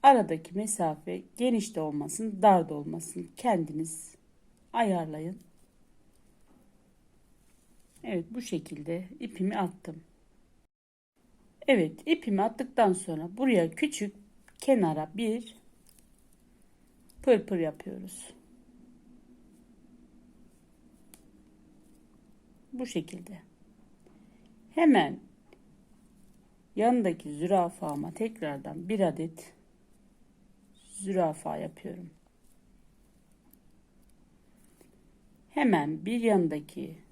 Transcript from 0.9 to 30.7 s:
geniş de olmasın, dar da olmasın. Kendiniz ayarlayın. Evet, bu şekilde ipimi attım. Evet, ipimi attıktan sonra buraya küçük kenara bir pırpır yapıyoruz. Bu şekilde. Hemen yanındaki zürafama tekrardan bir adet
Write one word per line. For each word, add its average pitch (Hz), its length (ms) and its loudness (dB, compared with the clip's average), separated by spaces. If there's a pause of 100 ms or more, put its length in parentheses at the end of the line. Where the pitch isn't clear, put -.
geniş 233 380 0
de 160 60 -2
olmasın, 156 600 -4
dar 180 280 8
da 156 40 -6
olmasın. 160 640 -8
Kendiniz 160 800 -2 (580)
ayarlayın. 175 640 -2 (2750)
Evet, 180 280 -4
bu 240 100 -8
şekilde 170 640 -8 (140)
ipimi 202 380 -4
attım. 175 460 -6 (1600)
Evet, 180 380 4
ipimi 240 360 0
attıktan 226 520 2
sonra 175 440 -8
buraya 214 340 2
küçük 208 440 -4 (440)
kenara 160 540 2
bir 226 440 -6 (1700)
pırpır 208 340 4
yapıyoruz. - 760 -8 (4000)
Bu 254 120 -6
şekilde. 180 560 -8 (1300)
Hemen 285 480 6 (1600)
yanındaki 202 560 0
zürafama 165 840 -2
tekrardan 170 760 -8
bir 214 100 -2
adet 160 540 -2 (1200)